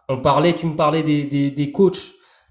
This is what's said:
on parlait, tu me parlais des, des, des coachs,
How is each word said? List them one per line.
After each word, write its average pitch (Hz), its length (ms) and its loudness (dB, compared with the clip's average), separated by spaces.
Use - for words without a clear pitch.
on 127 120 -4
parlait, 151 340 2
tu 170 100 -6
me 156 100 -4
parlais 156 280 0
des, 147 200 0
des, 139 280 -2
des 143 200 -4
coachs, - 420 0